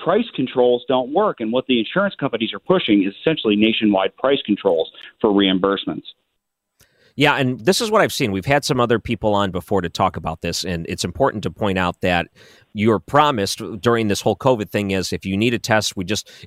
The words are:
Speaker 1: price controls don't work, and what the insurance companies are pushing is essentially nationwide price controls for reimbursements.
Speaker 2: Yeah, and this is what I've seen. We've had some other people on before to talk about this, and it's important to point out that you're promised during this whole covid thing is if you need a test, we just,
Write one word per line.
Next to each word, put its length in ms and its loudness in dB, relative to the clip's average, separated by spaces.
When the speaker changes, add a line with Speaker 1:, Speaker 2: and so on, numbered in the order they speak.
Speaker 1:
price 320 0
controls 540 2
don't 260 -2
work, 240 0
and 140 -4
what 160 -2
the 100 2
insurance 400 -2
companies 340 -4
are 60 -10
pushing 460 2
is 160 -4
essentially 340 0
nationwide 600 2
price 280 0
controls 460 0
for 100 4
reimbursements. 760 2
Speaker 2:
Yeah, 220 4
and 220 0
this 220 0
is 100 -2
what 100 4
I've 120 2
seen. 180 -2
We've 160 -4
had 180 2
some 160 0
other 200 2
people 340 -2
on 160 0
before 300 -2
to 80 -2
talk 280 0
about 240 -8
this, 240 -6
and 240 -4
it's 160 -6
important 400 -2
to 60 -6
point 280 -2
out 220 -2
that 260 0
you're 260 2
promised 600 0
during 260 2
this 140 0
whole 160 0
covid 320 0
thing 240 -2
is 200 -2
if 140 -8
you 100 -2
need 160 0
a 60 -2
test, 380 0
we 80 -6
just, 260 -6